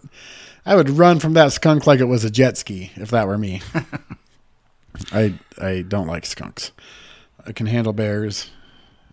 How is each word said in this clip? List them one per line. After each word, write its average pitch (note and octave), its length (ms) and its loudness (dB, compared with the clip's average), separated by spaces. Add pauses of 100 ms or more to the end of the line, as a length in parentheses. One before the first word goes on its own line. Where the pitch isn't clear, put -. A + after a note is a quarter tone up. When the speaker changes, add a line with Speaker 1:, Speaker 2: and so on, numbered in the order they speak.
(680)
Speaker 1:
I G3+ 100 4
would C#3+ 140 4
run E3 300 6
from D#3+ 140 -2
that D3+ 180 6
skunk - 340 2
like C#3 140 6
it B2+ 40 2
was B2 200 0
a A2 60 -2
jet B2 280 2
ski F#2 380 -12
if G2+ 140 -14
that A2+ 160 0
were G2+ 120 -2
me. F#2+ 240 -6 (100)
Speaker 2:
<laughs> - 1400 -14
Speaker 1:
I, G#2 220 0 (260)
I F#2 220 -4
don't F#2+ 240 -4
like E2 200 -8
skunks. - 460 -14 (720)
I - 60 -12
can A2 140 -6
handle A2 260 -2
bears. G#2 580 -6 (640)